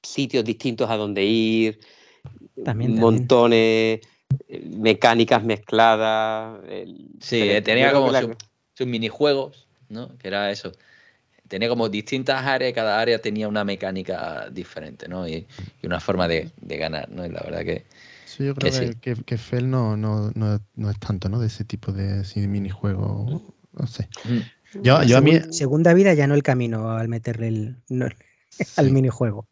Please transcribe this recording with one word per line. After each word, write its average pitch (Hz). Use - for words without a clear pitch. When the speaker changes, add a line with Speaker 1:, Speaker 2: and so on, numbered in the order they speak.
Speaker 1:
sitios 127
distintos 117
a 113
donde 104
ir, 110
Speaker 2:
También, -
también. 113
Speaker 1:
montones, 113
eh, -
mecánicas 113
mezcladas, 110
el, 92
Speaker 3:
Sí, 120
Speaker 1:
pero 101
Speaker 3:
eh, 104
tenía 120
Speaker 1:
yo 139
creo 143
Speaker 3:
como 131
Speaker 1:
que -
la 131
Speaker 3:
su-, 117
sus 131
minijuegos, 135
¿no? 127
Que -
era 101
eso. 101
Tenía 107
como 117
distintas 131
áreas, 131
cada 110
área 113
tenía 107
una 104
mecánica 92
diferente, -
¿no? 90
Y, 82
y -
una 87
forma 90
de, 82
de -
ganar, 78
¿no? 90
Y 87
la 82
verdad 82
que, 82
Speaker 4:
Sí, -
yo 139
creo 139
Speaker 3:
que 131
Speaker 4:
que, 123
Speaker 3:
sí. -
Speaker 4:
que, 123
que 120
Fel 127
no, 113
no, 107
no, 107
no 107
es 101
tanto, 95
¿no? 113
De 113
ese 107
tipo -
de 98
así, 98
minijuego, 101
no -
sé. -
Speaker 3:
Mm. 117
Speaker 4:
Yo, 131
yo 120
a 135
mí 151
Speaker 2:
Segun-, 160
segunda 160
vida 190
ya 147
no 147
el 143
camino 117
al 113
meterle 117
el, 113
no, 127
<laughs> -
al 151
Speaker 4:
Sí. 131
Speaker 2:
minijuego. 120